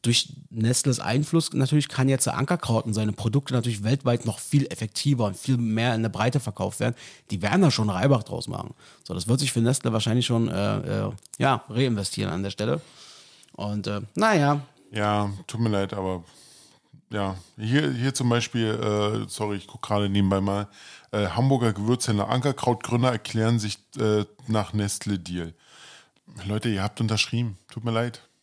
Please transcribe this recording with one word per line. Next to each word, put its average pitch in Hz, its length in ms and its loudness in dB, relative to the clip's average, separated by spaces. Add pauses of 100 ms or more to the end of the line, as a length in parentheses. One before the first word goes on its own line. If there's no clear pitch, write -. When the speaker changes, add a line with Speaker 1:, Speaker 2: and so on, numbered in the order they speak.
Speaker 1:
durch - 300 2 (160)
Nestles 120 500 2
Einfluss 147 540 0
natürlich 143 380 2
kann 131 180 2
jetzt 135 180 2
der - 120 -2
Ankerkraut 139 480 0
und 110 80 -2
seine 107 180 0
Produkte 117 400 0
natürlich 117 320 0
weltweit 120 400 2
noch 120 140 -2
viel 139 320 2
effektiver 117 560 0
und 95 100 -4
viel 131 220 0
mehr 113 360 2
in 113 60 0
der 113 80 2
Breite 113 320 0
verkauft 101 400 -4
werden. 117 140 0 (360)
Die 98 120 -4
werden 104 180 4
da 143 100 6
schon 107 200 2
Reibach 107 320 4
draus - 260 -8
machen. - 240 -8 (340)
So, - 60 -8
das 90 160 -4
wird 131 120 4
sich 139 120 -2
für 120 80 0
Nestle 120 320 2
wahrscheinlich 113 320 2
schon, 117 240 2
äh, 104 300 0 (280)
äh, 101 40 -4 (280)
ja, 123 300 0
reinvestieren 107 640 -2
an 92 100 -4
der 98 80 -4
Stelle. 113 300 -2 (720)
Und, 104 360 -6
äh, 101 120 -4 (140)
naja. 143 480 2 (280)
Speaker 2:
Ja, 104 400 0 (160)
tut 113 140 -6
mir 113 80 2
leid, 98 240 0
aber 92 320 -4 (880)
ja. 98 240 -2 (220)
Hier, 135 340 2
hier 127 220 -2
zum 123 160 0
Beispiel, 117 380 0
äh, 107 600 0
sorry, 104 300 -4
ich 95 80 -12
guck - 160 -16
gerade 101 260 0
nebenbei 98 320 4
mal, 101 280 -2 (440)
äh, 104 140 0
Hamburger 123 480 2
Gewürzhändler 107 560 0
Ankerkraut-Gründer 123 840 2
erklären 113 460 0
sich, 104 180 -4 (220)
äh, 107 260 2 (220)
nach 110 260 0
Nestle-Deal. 90 800 -4 (960)
Leute, 107 240 0
ihr 98 120 0
habt 110 200 -2
unterschrieben. 110 560 -2 (120)
Tut 117 140 -12
mir 117 80 -2
leid. 113 300 -2 (200)